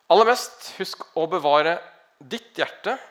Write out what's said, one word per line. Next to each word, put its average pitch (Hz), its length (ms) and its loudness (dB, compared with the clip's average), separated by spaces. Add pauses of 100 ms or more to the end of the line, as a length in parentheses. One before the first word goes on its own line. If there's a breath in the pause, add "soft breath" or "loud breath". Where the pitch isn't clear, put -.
(120 soft breath)
Aller 208 140 6
mest, - 540 -2
husk - 260 -12 (100)
å 165 140 -2
bevare 151 480 2 (420)
ditt 151 380 -14
hjerte 208 400 -6 (140)